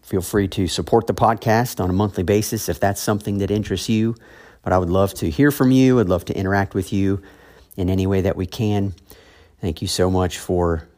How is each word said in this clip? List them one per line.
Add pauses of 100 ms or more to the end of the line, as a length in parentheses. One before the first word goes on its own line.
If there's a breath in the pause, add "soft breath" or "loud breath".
feel
free
to
support
the
podcast
on
a
monthly
basis
if
that's
something
that
interests
you. (480 loud breath)
But
I
would
love
to
hear
from
you.
I'd
love
to
interact
with
you (560 loud breath)
in
any
way
that
we
can. (680 soft breath)
Thank
you
so
much
for (100)